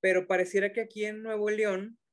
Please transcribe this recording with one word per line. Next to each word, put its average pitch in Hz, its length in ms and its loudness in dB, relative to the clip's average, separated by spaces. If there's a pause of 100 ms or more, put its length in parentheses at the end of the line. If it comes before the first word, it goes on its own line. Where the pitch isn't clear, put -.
pero 185 260 2
pareciera 190 460 2
que 233 80 -4
aquí 214 240 -6
en 214 180 -8
Nuevo 214 280 -2
León, 214 480 -2 (140)